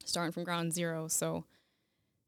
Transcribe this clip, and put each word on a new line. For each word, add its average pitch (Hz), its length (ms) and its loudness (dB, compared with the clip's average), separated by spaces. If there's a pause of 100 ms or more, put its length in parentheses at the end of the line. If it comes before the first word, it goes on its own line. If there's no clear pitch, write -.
starting 170 280 0
from 175 120 -4
ground 170 300 0
zero. 165 340 0
So, 165 380 0 (800)